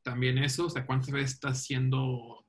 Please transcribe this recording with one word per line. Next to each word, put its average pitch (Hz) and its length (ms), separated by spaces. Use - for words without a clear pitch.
También 127 360
eso, 143 280
o 165 40
sea, 131 160
cuántas 131 260
veces 139 240
estás 131 240
haciendo 131 880